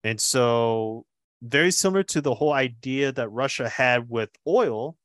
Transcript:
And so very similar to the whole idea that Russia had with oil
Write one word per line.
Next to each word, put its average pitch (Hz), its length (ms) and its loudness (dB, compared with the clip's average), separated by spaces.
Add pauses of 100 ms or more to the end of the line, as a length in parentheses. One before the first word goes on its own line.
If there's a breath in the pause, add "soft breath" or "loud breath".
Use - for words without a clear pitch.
And 110 160 -2
so 117 840 0 (380)
very 143 300 2
similar 190 320 2
to - 160 -2
the 143 140 0
whole 147 180 0
idea 131 600 -2
that 127 160 -4
Russia 123 400 -4
had 123 400 2
with 117 220 -4 (160)
oil 156 580 0